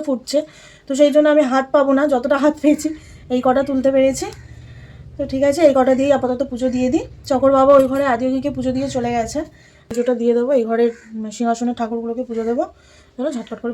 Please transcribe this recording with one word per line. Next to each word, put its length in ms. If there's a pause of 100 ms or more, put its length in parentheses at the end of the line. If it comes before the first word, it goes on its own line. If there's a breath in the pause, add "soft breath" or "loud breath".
ফুটছে, 320 (480 loud breath)
তো 120
সেই 160
জন্য 200
আমি 80 (100)
হাত 220
পাবো 240
না, 40 (100)
যতটা 320
হাত 180
পেয়েছি 260 (460 loud breath)
এই 120
কটা 240
তুলতে 240
পেরেছি। 320 (920 loud breath)
তো 60 (100)
ঠিক 160
আছে, 200
এই 100
কটা 200
দিয়েই 200
আপাতত 220 (100)
পুজো 240
দিয়ে 200
দিই। 100 (260)
চকর 280
বাবা 200
ওই 140
ঘরে 120 (100)
আদিয়োগীকে 420
পুজো 200
দিয়ে 200
চলে 200
গেছে, 240 (460 soft breath)
পুজোটা 340
দিয়ে 180
দেবো। 200
এই 100
ঘরের 220 (460)
সিংহাসনের 440
ঠাকুরগুলোকে 480
পুজো 220
দেবো। 140 (520 soft breath)
চলো 200
ঝটপট 260
করে 120